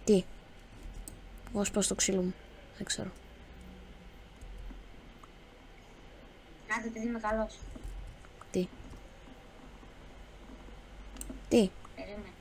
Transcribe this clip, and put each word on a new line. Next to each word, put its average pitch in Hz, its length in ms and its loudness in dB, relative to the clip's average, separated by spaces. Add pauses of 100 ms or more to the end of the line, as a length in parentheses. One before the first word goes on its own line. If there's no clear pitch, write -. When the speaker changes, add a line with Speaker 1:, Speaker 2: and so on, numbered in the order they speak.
Speaker 1:
Τι; 202 200 12 (1300)
Εγώ 202 100 6
σπάσω 196 240 6
το 190 80 4
ξύλο 190 260 8
μου. 185 120 6 (440)
Δεν 190 80 -4
ξέρω. 185 240 0 (3750)
Speaker 2:
Άντε, 226 120 0
παιδί, 220 160 -2
είμαι 233 140 2
καλός. 214 380 4 (960)
Speaker 1:
Τι; 185 160 6 (2750)
Τι; 214 200 12 (260)
Speaker 2:
Περίμενε. 208 460 -8